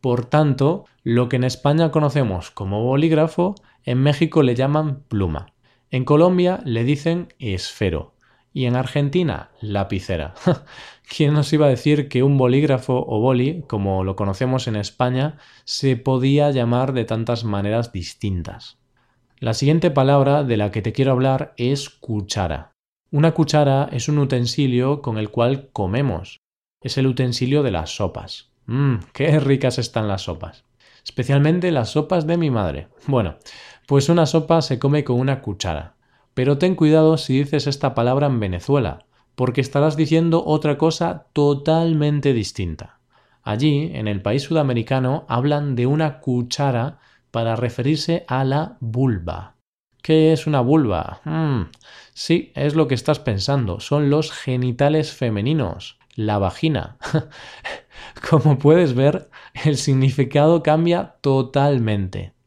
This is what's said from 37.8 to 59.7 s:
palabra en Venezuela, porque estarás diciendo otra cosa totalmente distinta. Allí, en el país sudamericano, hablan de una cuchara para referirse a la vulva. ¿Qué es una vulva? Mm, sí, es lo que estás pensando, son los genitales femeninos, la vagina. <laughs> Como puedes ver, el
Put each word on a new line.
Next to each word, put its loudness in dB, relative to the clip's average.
palabra 0
en 0
Venezuela, -2
porque -2
estarás 0
diciendo 2
otra 0
cosa -2
totalmente 2
distinta. -6
Allí, 0
en -4
el -4
país -2
sudamericano, -2
hablan -2
de 0
una 0
cuchara -2
para -2
referirse -2
a -2
la -2
vulva. -2
¿Qué 4
es -2
una 2
vulva? 0
Mm, -2
sí, -2
es -2
lo 4
que 0
estás -2
pensando, -2
son 0
los 0
genitales -2
femeninos, -4
la -2
vagina. -2
<laughs> -10
Como 4
puedes 6
ver, 0
el 2